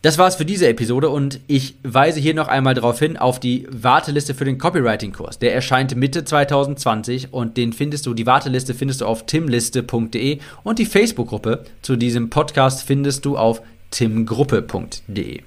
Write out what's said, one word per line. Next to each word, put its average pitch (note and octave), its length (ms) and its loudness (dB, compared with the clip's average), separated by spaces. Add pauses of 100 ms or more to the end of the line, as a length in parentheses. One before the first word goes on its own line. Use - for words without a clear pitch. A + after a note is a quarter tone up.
Das D#3 160 4
war's F#3 160 6
für D#3 100 -4
diese F3 240 2
Episode A#2+ 400 2
und C#3 380 -2
ich C3+ 380 0
weise C#3+ 360 2
hier D#3 140 2
noch D#3 140 -2
einmal C3+ 260 4
darauf A#2 240 0
hin, D#3+ 180 0
auf B2+ 220 0
die B2 320 -2
Warteliste C#3 640 0
für C#3 100 -4
den C3 140 -2
Copywriting-Kurs. A2+ 800 -2
Der A#2 160 2
erscheint C3 400 0
Mitte C#3 300 0
zweitausendzwanzig C3+ 1080 0
und A#2+ 240 -4
den A#2 160 0
findest D3 320 -6
du, B2 80 -4
die A#2 140 -2
Warteliste C3 480 2
findest C3+ 260 -4
du A2 60 -2
auf A2+ 200 -2
timliste B2+ 560 0
punkt A#2 320 -4
de C#3 260 -2 (240)
und A3+ 160 -2
die A3 60 2
Facebook-Gruppe B2+ 800 0 (180)
zu C3 120 0
diesem A#2 360 0
Podcast C3+ 520 2
findest C#3 420 -2
du C#3+ 140 -2
auf A2+ 240 2 (300)
timgruppe A2+ 680 0
punkt - 460 -10
de. D2 400 -8